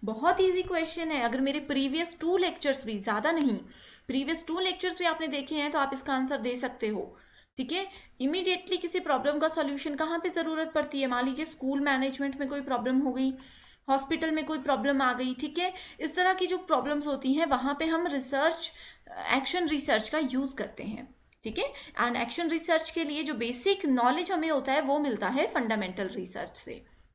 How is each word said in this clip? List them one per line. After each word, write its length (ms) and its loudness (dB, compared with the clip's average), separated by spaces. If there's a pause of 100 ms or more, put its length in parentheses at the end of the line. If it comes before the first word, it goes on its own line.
बहुत 380 2
ईजी 220 4
क्वेश्चन 480 -2
है। 100 0
अगर 200 0
मेरे 180 2
प्रीवियस 600 -2
टू 180 2
लेक्चर्स 480 0
भी, 140 -4
ज़्यादा 320 0
नहीं, 280 2 (480)
प्रीवियस 380 -2
टू 140 -2
लेक्चर्स 400 -2
भी 60 0
आपने 220 0
देखे 280 -4
हैं 160 0
तो 80 0
आप 140 2
इसका 200 -4
आंसर 240 0
दे 180 -2
सकते 320 -4
हो। 300 -4 (400)
ठीक 140 -4
है, 160 -2 (340)
इमीडिएटली 560 0
किसी 220 -2
प्रॉब्लम 400 2
का 80 4
सॉल्यूशन 480 -2
कहाँ 240 0
पे 100 -2
ज़रूरत 460 -2
पड़ती 260 0
है? 60 2
मान 180 2
लीजिए 200 -2
स्कूल 340 -2
मैनेजमेंट 600 0
में 100 -2
कोई 120 -4
प्रॉब्लम 380 2
हो 120 2
गई, 220 2 (560)
हॉस्पिटल 420 2
में 140 0
कोई 120 -2
प्रॉब्लम 440 2
आ 120 4
गई, 200 -2
ठीक 260 -4
है, 140 0 (260)
इस 160 -4
तरह 180 6
की 140 0
जो 100 0
प्रॉब्लम्स 500 0
होती 260 2
हैं 120 4
वहाँ 340 2
पे 60 0
हम 220 2
रिसर्च, 680 0 (600)
एक्शन 340 2
रिसर्च 420 2
का 80 0
यूज़ 380 0
करते 280 -6
हैं। 340 -10 (260)
ठीक 160 -4
है, 140 -2 (280)
and 140 0
एक्शन 340 -2
रिसर्च 420 2
के 120 0
लिए 200 -2
जो 100 -2
बेसिक 520 0
नॉलेज 460 4
हमें 180 2
होता 220 2
है 100 4
वो 180 2
मिलता 280 0
है 240 2
फंडामेंटल 560 0
रिसर्च 500 -8
से। 280 -12 (300)